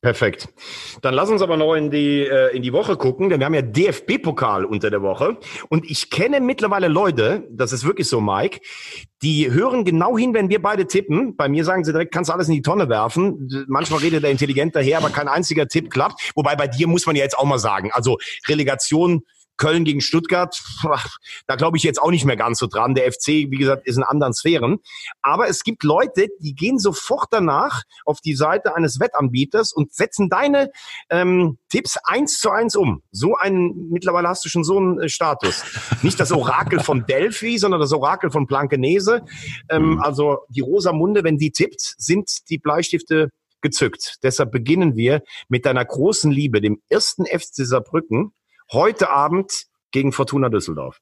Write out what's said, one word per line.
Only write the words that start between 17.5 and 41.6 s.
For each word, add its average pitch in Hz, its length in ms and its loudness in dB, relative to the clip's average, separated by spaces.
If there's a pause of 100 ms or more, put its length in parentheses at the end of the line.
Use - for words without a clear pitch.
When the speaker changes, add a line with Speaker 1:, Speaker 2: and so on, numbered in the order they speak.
Speaker 1:
sagen, 101 320 0
also 120 260 2 (300)
Relegation 151 760 2 (360)
Köln 160 260 2
gegen 143 160 0
Stuttgart, 175 580 0 (880)
da 135 100 -2
glaube 165 200 2
ich 156 80 0
jetzt 151 160 2
auch 160 100 4
nicht 156 140 2
mehr 127 140 2
ganz 117 200 0
so 123 80 -2
dran. 113 280 0
Der 127 120 2
F 123 120 -2
C, 151 320 0
wie 135 80 -4
gesagt, 135 280 2
ist 120 100 -2
in 135 60 2
anderen 139 300 0
Sphären. 160 460 0 (420)
Aber 175 260 2
es 190 160 -4
gibt 226 220 -6
Leute, 180 440 2 (120)
die 151 140 -8
gehen 214 240 0
sofort 202 520 0
danach 190 520 0 (220)
auf 151 160 -2
die 151 140 -4
Seite 151 400 0
eines 156 240 0
Wettanbieters 143 760 0
und 151 200 -2
setzen 196 380 -2
deine, 277 400 2 (400)
ähm, 180 480 2 (100)
Tipps - 340 -2
eins 254 380 0
zu 214 100 0
eins 226 240 0
um. 139 280 0 (100)
So 151 240 0
ein, 175 540 0
mittlerweile 175 380 0
hast 185 160 -4
du - 40 -8
schon 170 160 0
so 190 140 2
einen, 185 200 2
äh, 160 100 -2
Status. 147 540 -2 (400)
Nicht - 160 0
das 156 140 0
Orakel 151 480 0
von 131 240 0
<laughs> - 40 -12
Delphi, 214 500 0
sondern 185 200 2
das 147 140 2
Orakel 156 400 0
von 143 140 0
Blankenese. 147 760 2 (460)
Ähm, 160 140 2
Speaker 2:
Mhm. 160 180 4
Speaker 1:
also 147 380 0 (100)
die 127 140 -4
Rosamunde, 175 600 2
wenn 156 160 2
die 151 140 0
tippt, - 460 -6